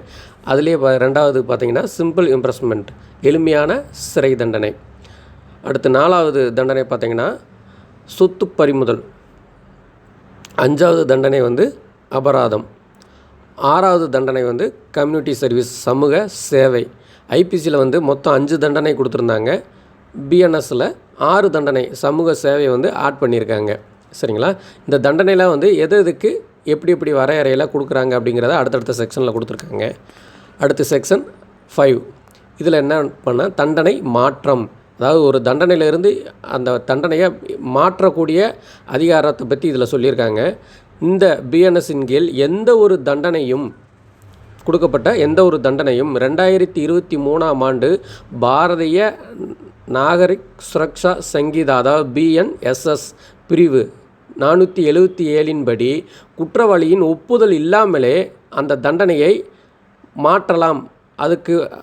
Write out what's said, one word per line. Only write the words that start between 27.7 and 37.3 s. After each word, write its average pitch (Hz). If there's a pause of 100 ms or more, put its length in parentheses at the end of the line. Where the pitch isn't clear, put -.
கொடுக்குறாங்க 131
அப்படிங்கிறத 120
அடுத்தடுத்த 127
செக்ஷன்ல 117
கொடுத்துருக்காங்க. 110 (720)
அடுத்து 143
செக்ஷன் 175 (480)
ஃபைவ். 139 (600)
இதுல 156
என்ன 147 (260)
பண்ணா 127
தண்டனை 156
மாற்றம், 131 (360)
அதாவது 151
ஒரு 135
தண்டனையிலிருந்து 160 (280)
அந்த 127
தண்டனையை 170 (460)